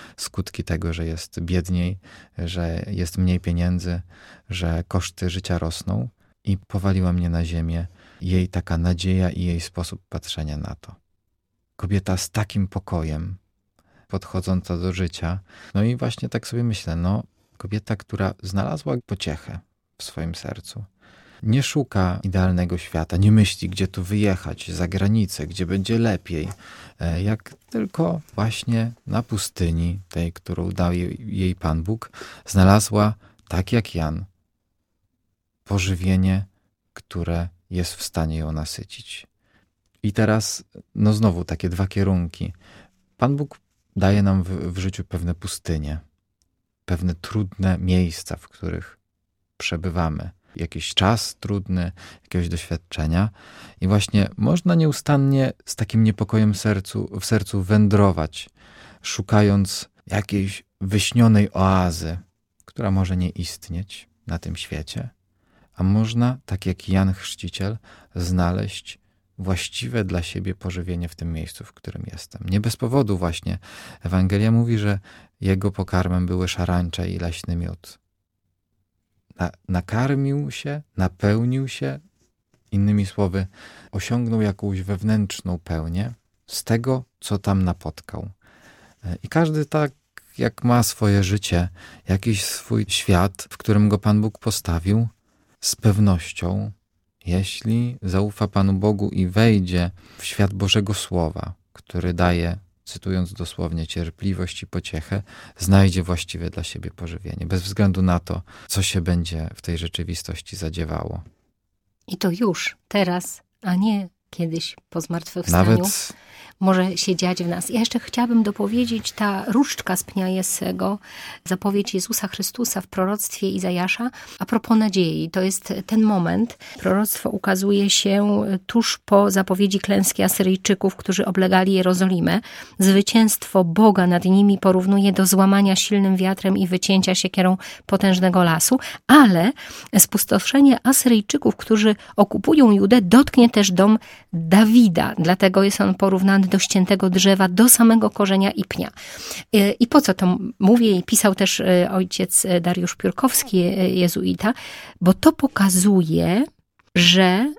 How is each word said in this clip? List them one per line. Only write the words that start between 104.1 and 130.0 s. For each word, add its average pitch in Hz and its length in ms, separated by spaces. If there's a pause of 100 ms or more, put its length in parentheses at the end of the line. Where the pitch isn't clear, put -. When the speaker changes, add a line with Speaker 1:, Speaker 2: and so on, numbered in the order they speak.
Speaker 1:
i 92 40
pociechę, 90 560 (360)
znajdzie 92 440
właściwe 85 480
dla - 120
siebie - 280
pożywienie, 85 560
bez 90 160
względu 95 400
na 90 160
to, 87 240 (260)
co 98 140
się 92 180
będzie 82 540
w - 80
tej 85 160
rzeczywistości 82 800
zadziewało. 80 680 (840)
Speaker 2:
I - 100
to 185 140
już, 185 460 (120)
teraz, 180 540 (200)
a 180 120
nie 202 340 (220)
kiedyś 165 460 (140)
po 170 100
zmartwychwstaniu. 165 680
Speaker 1:
Nawet - 420 (480)
Speaker 2:
Może 185 360
się 185 200
dziać 180 260
w 170 60
nas. 170 220
Ja 226 100
jeszcze 233 200
chciałabym 233 420
dopowiedzieć, 220 720
ta 202 320
różdżka 233 520
z - 80
pnia 185 240
Jessego, 185 680 (460)
zapowiedź 196 500
Jezusa 190 340
Chrystusa - 520
w - 60
proroctwie 196 640
Izajasza. 185 600 (280)
A - 80
propos 226 320
nadziei, 170 520
to 185 120
jest 196 320 (120)
ten 220 160
moment. 196 560 (200)
Proroctwo 190 520
ukazuje 202 600
się 202 520 (240)
tuż - 380
po 202 260
zapowiedzi 190 480
klęski 196 440